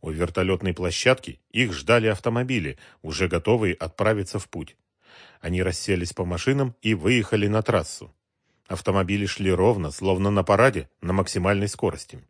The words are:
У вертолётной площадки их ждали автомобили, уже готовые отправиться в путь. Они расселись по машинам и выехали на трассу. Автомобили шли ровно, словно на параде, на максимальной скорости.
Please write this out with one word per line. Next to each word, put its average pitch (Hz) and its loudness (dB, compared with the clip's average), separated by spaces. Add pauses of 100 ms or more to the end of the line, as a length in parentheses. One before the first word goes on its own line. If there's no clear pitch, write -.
У 80 -8
вертолётной 90 0
площадки - 0 (100)
их 113 0
ждали 110 2
автомобили, 117 -2 (240)
уже 80 -2
готовые 92 2
отправиться 98 -2
в - -10
путь. - -12 (640)
Они 90 -2
расселись 87 -2
по 92 -4
машинам 123 -2
и 110 0
выехали 104 2
на 107 2
трассу. - -2 (520)
Автомобили 98 0
шли 95 -2
ровно, 92 2
словно 95 0
на 101 2
параде, 101 4 (140)
на 87 -2
максимальной 95 0
скорости. - -6